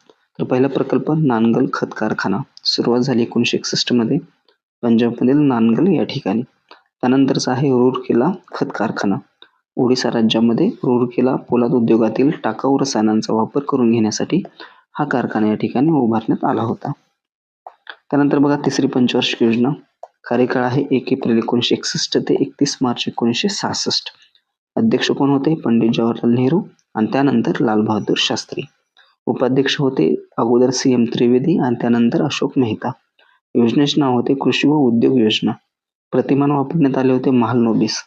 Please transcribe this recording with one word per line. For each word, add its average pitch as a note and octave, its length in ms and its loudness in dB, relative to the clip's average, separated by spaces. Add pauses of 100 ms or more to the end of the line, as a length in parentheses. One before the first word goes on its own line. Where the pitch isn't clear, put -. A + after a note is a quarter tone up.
(120)
तर - 320 -12
पहिला B2+ 240 2
प्रकल्प C3+ 440 -2
नानगल A#2+ 600 2
खत - 140 -4 (100)
कारखाना. G#2 420 -2 (260)
सुरुवात B2 360 0
झाली B2 220 0
एकोणीसशे A#2+ 340 0
एकसष्ट - 360 -4
मध्ये B2 260 0 (640)
पंजाबमधील A#2 540 2
नानगल C3 560 2
या C3 120 0
ठिकाणी. A2 380 -4 (580)
त्यानंतरचा C3 520 0
आहे C3+ 180 0
रूरकेला B2+ 600 2 (240)
खत - 200 -4
कारखाना. - 420 -2 (600)
ओडिसा B2 340 0
राज्यामध्ये A2+ 580 2
रूरकेला B2 680 0
पोलाद A#2+ 340 -2
उद्योगातील A#2 600 2 (140)
टाकाऊ C3 340 -2
रसायनांचा A2 540 0
वापर A2 280 -2
करून B2 320 0
घेण्यासाठी A2+ 500 0 (560)
हा D3+ 60 -2
कारखाना A#2+ 420 -2
या G#2+ 80 2
ठिकाणी A#2+ 360 0
उभारण्यात A#2 540 0
आला A2+ 180 -2
होता. A2+ 300 -6 (1200)
त्यानंतर C#3+ 280 2
बघा C#3+ 180 4
तिसरी C#3 300 0
पंचवार्षिक B2 560 0
योजना. A#2+ 260 2 (600)
कार्यकाळ B2 360 0
आहे B2+ 260 -2
एक B2 220 -2
एप्रिल A#2 260 0
एकोणीसशे A#2+ 360 0
एकसष्ट - 440 -4
ते C3+ 160 0
एकतीस - 460 -2
मार्च A#2+ 260 -4
एकोणीसशे A#2 420 -2
सहासष्ट. - 640 -6 (640)
अध्यक्ष A2+ 340 0
कोण C#3 200 0
होते? C#3+ 240 0
पंडित A#2 400 0
जवाहरलाल A#2 400 0
नेहरू B2+ 280 0 (320)
आणि A2 180 0
त्यानंतर C3 480 0
लाल G#2+ 200 0
बहादूर G#2+ 360 -2
शास्त्री. - 460 -6 (640)
उपाध्यक्ष C3 520 0
होते C#3+ 360 0 (220)
अगोदर B2 340 2
सीएम B2+ 340 2
त्रिवेदी B2+ 540 2
आणि B2 220 0
त्यानंतर A#2+ 420 2
अशोक C#3 340 -4
मेहता. A#2+ 340 -2 (640)
योजनेचे C#3+ 460 2
नाव C3+ 140 2
होते A#2+ 200 0
कृषी C3 340 0
व C#3+ 40 4
उद्योग C3 460 2
योजना. G#2+ 340 0 (580)
प्रतिमान C#3 400 0
वापरण्यात C#3 480 0
आले C3 140 2
होते B2+ 180 0
महालनोबिस. A#2 640 2 (100)